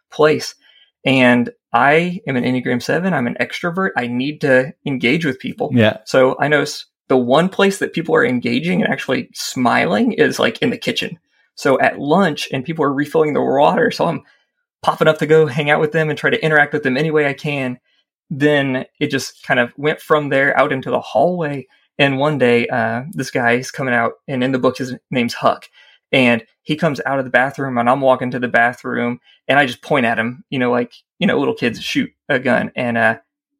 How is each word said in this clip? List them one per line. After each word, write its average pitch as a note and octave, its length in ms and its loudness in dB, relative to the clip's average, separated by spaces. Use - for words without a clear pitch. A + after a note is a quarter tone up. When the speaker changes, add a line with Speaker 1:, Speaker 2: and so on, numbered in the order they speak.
Speaker 1:
place. D3+ 440 0
And B2 460 4
I D#3 560 2
am C3+ 80 -4
an B2 80 -2
Enneagram B2 380 -2
seven. E3+ 320 -2
I'm B2+ 140 -2
an B2 120 -6
extrovert. F#3 560 -4
I B2 120 -4
need C3 340 -4
to C3+ 320 2
engage C#3 400 0
with B2+ 140 -4
people. - 320 -6
Speaker 2:
Yeah. A2 340 2
Speaker 1:
So C3 340 4
I C#3 100 0
notice D3 360 -2
the C#3 100 2
one C3 300 4
place G3 320 0
that - 140 -4
people E3 220 -2
are D3 100 4
engaging B2+ 560 -2
and - 100 0
actually C3 420 -4
smiling D3+ 800 0
is, C3 260 0
like, - 220 -2
in C3 100 0
the - 60 -6
kitchen. - 420 -6
So C3+ 240 0
at - 200 0
lunch D3+ 520 0
and C3+ 140 -4
people D#3+ 180 -4
are C#3 100 0
refilling D3 400 0
the C3 80 0
water. C#3+ 500 2
So D#3 160 -2
I'm E3 160 -4
popping - 260 2
up D#3 120 2
to D#3 60 -2
go D#3 200 6
hang D3 240 -2
out D#3 100 4
with D3+ 120 0
them D#3+ 180 0
and D3 80 -4
try D3 120 0
to D3+ 140 0
interact D3 300 2
with D3 100 -2
them B2+ 140 0
any D#3 140 0
way D3+ 160 2
I C#3 60 -2
can. C3+ 460 -6
Then C#3 560 0
it D3 80 -2
just C#3 360 -6
kind C3 160 0
of A#2+ 180 0
went D3+ 240 -2
from D3+ 280 0
there C3+ 300 2
out C#3 140 2
into C3 160 -6
the A#2+ 100 0
hallway. D3 680 -2
And C#3 220 2
one D3+ 180 0
day, A#2+ 300 2
uh, A#2 440 -2
this C3+ 200 -8
guy A#2+ 220 2
is B2+ 180 -4
coming C3 220 -4
out, A#2 200 0
and B2+ 160 -2
in C3 80 0
the C3 80 0
book, B2+ 180 2
his B2+ 160 -6
name's A#2+ 240 -2
Huck. - 340 -2
And A#2+ 340 2
he D#3 140 -4
comes D3+ 300 -2
out C3+ 140 -2
of B2+ 60 -4
the A#2+ 60 -10
bathroom, C3 460 -2
and A#2+ 120 0
I'm C#3 120 2
walking C3 300 2
to C3 80 -6
the B2 80 -4
bathroom, A#2+ 720 -2
and C3+ 100 2
I C#3+ 80 4
just A#2+ 160 -8
point C#3 240 0
at A#2 140 0
him, B2 300 -6
you C#3 100 -4
know, B2 120 2
like, B2 220 -2
you F3 60 0
know, C3 140 2
little C3+ 160 0
kids A2 260 -4
shoot - 300 -4
a C#3 100 2
gun, B2 360 0
and, A#2+ 220 -2
uh, A2+ 200 2